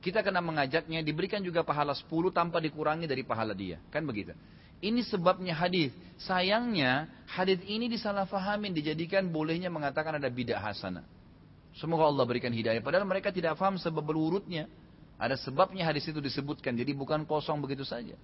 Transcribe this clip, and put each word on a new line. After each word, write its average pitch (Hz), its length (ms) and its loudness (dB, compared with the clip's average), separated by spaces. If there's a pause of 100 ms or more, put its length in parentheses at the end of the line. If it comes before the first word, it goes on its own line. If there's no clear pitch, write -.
Kita 175 180 2
kena 185 220 2
mengajaknya, 160 580 0
diberikan 160 400 -2
juga 170 220 0
pahala 147 320 2
sepuluh 165 400 0
tanpa 170 240 2
dikurangi 156 480 0
dari 131 160 -2
pahala 110 320 -2
dia. 92 240 -6 (100)
Kan 156 160 -4
begitu. 104 320 -6 (440)
Ini 226 260 0
sebabnya 185 480 2
hadis. 170 400 2 (240)
Sayangnya, 185 920 2 (220)
hadis 185 340 2
ini 220 220 -2
disalahfahamin, 202 880 -2
dijadikan 165 560 0
bolehnya 165 400 0
mengatakan 156 480 -2
ada 139 100 0
bidah 120 300 -2
hasanah. 95 480 -6 (720)
Semoga 160 320 4
Allah 131 160 4
berikan 120 240 0
hidayah. 113 320 2
Padahal 170 240 2
mereka 190 240 0
tidak 170 240 0
faham 190 240 0
sebab 160 240 -2
berurutnya. 160 640 0 (540)
Ada 127 180 0
sebabnya 180 480 2
hadis 147 240 0
itu 151 80 -4
disebutkan. 139 560 -4
Jadi 139 220 0
bukan 151 320 -2
kosong 151 340 0
begitu 139 240 -4
saja. - 380 -8